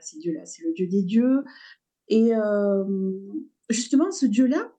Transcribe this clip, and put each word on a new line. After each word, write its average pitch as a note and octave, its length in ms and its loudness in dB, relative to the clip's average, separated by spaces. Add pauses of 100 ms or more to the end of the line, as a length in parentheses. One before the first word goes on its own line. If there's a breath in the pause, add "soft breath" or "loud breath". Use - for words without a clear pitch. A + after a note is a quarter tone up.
ces - 180 -18
dieux-là, E3+ 260 -6
c'est - 180 -20
le E3 100 -2
dieu F3+ 140 -4
des F#3+ 160 0
dieux. B3 400 2 (680 loud breath)
Et, A3+ 260 4
euh, G3+ 480 0 (840)
justement, C#4 420 0
ce C#4 160 -2
dieu-là C4 520 2